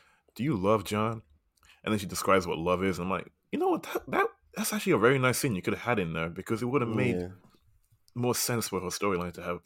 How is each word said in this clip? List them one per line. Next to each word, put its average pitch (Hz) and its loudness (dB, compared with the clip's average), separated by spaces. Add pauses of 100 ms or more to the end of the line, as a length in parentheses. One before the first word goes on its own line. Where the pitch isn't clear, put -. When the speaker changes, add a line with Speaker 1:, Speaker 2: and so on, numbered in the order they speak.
(360)
Speaker 1:
"Do 113 -4
you 147 2
love 101 2
John?" 110 -2 (600)
And 101 0
then 107 2
she 101 -4
describes 92 4
what 80 -2
love 90 2
is. 92 0
And 87 -4
I'm 92 -4
like, 90 -4 (200)
"You 294 -4
know 370 2
what? 339 0
That, - -8
that, 427 2 (280)
that's - -4
actually 208 0
a 123 4
very 127 6
nice 127 2
scene 123 0
you 87 -4
could 104 -2
have 90 -6
had 117 0
in 82 -2
there 82 -2
because 104 -4
it 123 -2
would 127 0
have 117 -2
made 120 0
Speaker 2:
Yeah. 90 -4 (880)
Speaker 1:
more 123 2
sense 117 -2
for 92 -4
her 90 -6
storyline 90 -2
to 82 -14
have, 87 -6